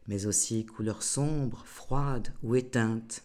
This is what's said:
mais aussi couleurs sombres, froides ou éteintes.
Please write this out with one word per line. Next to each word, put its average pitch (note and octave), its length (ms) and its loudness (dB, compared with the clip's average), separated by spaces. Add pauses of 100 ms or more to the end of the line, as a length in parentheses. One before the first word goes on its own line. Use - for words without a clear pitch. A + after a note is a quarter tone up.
mais G2+ 180 -2
aussi A2 380 0
couleurs A2 380 -4
sombres, C#3+ 640 0
froides C3+ 680 0 (100)
ou A#2+ 140 2
éteintes. A2+ 680 0